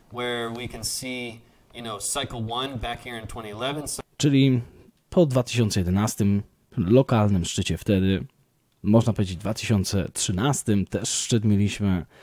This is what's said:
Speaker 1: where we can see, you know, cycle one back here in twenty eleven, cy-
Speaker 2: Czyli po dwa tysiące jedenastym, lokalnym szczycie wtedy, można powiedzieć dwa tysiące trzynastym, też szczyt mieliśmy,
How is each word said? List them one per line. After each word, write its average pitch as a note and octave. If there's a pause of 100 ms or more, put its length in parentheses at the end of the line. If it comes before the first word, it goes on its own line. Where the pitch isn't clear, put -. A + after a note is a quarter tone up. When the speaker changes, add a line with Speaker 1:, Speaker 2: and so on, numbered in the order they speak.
(120)
Speaker 1:
where A#2+
we A#2
can A2
see, B2 (340)
you A#2+
know, A2
cycle B2+
one C3
back A#2
here A#2+
in G#2+
twenty A2
eleven, C#3
cy- - (160)
Speaker 2:
Czyli C3+ (500)
po F3
dwa B2+
tysiące A2
jedenastym, G2+ (340)
lokalnym G#2
szczycie E2+
wtedy, G2 (560)
można A2+
powiedzieć F#2
dwa G2+
tysiące G2
trzynastym, G#2
też G#2
szczyt -
mieliśmy, G2+ (160)